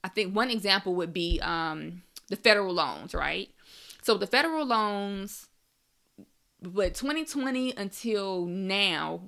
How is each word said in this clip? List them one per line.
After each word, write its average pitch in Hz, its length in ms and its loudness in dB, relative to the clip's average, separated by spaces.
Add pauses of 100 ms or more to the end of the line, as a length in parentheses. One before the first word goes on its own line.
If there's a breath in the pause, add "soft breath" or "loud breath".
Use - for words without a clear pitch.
I 185 40 -6
think 190 260 0
one 247 160 2
example 196 460 2
would 175 160 -2
be, 170 300 2
um, 165 640 -4 (260)
the 190 80 -2
federal 202 360 6
loans, 135 400 -2
right? 156 360 -4 (520 loud breath)
So 220 160 4
the 190 100 -2
federal 311 380 2
loans, 202 840 -2 (1120)
but 180 320 0
twenty 302 320 -2
twenty 254 500 -2
until 196 720 -2
now, 180 840 0